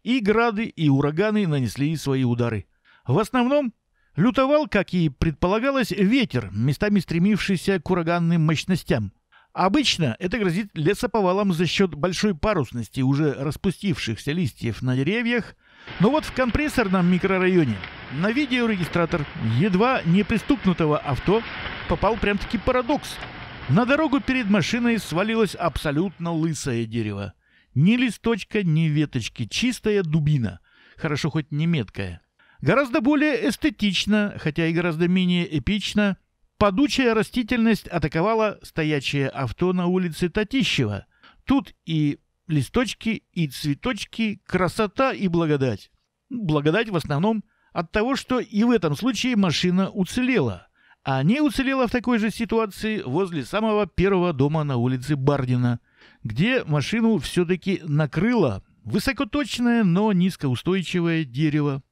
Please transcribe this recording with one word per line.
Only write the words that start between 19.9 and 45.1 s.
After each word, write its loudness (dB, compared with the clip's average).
не 4
пристукнутого 0
авто 0
попал 0
прям-таки -2
парадокс. -2
На 4
дорогу 2
перед 0
машиной 2
свалилось 0
абсолютно -4
лысое -2
дерево. -6
Ни 4
листочка, -2
ни 2
веточки, -2
чистая -2
дубина. 0
Хорошо -2
хоть -4
не -2
меткая. -4
Гораздо 2
более 2
эстетично, 0
хотя -2
и 0
гораздо 0
менее 2
эпично, 0
падучая 2
растительность 0
атаковала -2
стоячее -2
авто -2
на 0
улице -2
Татищева. -2
Тут 0
и 0
листочки, -2
и -2
цветочки, -6
красота 0